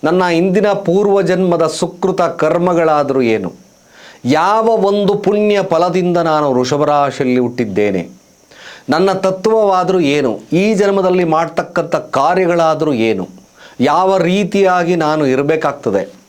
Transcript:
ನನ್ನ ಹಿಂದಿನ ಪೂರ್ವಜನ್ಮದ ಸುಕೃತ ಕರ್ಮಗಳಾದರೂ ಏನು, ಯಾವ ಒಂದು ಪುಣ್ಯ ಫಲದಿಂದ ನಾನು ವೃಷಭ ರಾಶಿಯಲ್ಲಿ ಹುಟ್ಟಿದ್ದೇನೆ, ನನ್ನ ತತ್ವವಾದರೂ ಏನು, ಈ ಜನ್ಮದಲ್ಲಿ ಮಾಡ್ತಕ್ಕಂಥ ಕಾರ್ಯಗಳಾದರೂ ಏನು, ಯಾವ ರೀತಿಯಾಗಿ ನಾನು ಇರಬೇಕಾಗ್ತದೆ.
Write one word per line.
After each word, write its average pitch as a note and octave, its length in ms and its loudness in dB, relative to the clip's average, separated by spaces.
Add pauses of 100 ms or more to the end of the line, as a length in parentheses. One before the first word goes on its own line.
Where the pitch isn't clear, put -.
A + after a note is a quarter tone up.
ನನ್ನ F3+ 240 2
ಹಿಂದಿನ F#3 400 0
ಪೂರ್ವಜನ್ಮದ F3+ 1000 0
ಸುಕೃತ F3+ 540 -2
ಕರ್ಮಗಳಾದರೂ D#3 1000 0
ಏನು, G#2+ 300 0 (720)
ಯಾವ F3+ 440 2
ಒಂದು G3+ 440 2
ಪುಣ್ಯ G#3 560 0
ಫಲದಿಂದ F3 480 0
ನಾನು D3+ 360 0
ವೃಷಭ C3 300 0
ರಾಶಿಯಲ್ಲಿ C#3 560 0
ಹುಟ್ಟಿದ್ದೇನೆ, G#2 640 -2 (840)
ನನ್ನ F3+ 220 0
ತತ್ವವಾದರೂ F#3+ 880 0
ಏನು, C#3 400 0 (140)
ಈ G3+ 200 2
ಜನ್ಮದಲ್ಲಿ F#3+ 500 0
ಮಾಡ್ತಕ್ಕಂಥ D#3+ 720 -2
ಕಾರ್ಯಗಳಾದರೂ D#3+ 960 0
ಏನು, A2 340 -2 (520)
ಯಾವ F3 380 2
ರೀತಿಯಾಗಿ F3+ 800 0
ನಾನು D#3 300 0
ಇರಬೇಕಾಗ್ತದೆ. C#3 760 -2 (260)